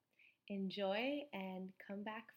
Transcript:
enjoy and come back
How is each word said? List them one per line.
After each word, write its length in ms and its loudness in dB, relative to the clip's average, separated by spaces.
enjoy 720 2
and 400 -4
come 160 -4
back 240 -6